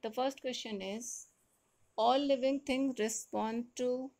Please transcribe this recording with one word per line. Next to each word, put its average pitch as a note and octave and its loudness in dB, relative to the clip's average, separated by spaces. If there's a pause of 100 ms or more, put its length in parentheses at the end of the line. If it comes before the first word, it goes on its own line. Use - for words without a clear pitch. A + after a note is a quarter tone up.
The A3 -4
first C4 -2
question A3+ -6
is, G#3 -8 (680)
"All A#3+ 6 (180)
living C4+ 2
things C4 0
respond A3 -2 (100)
to B3+ 0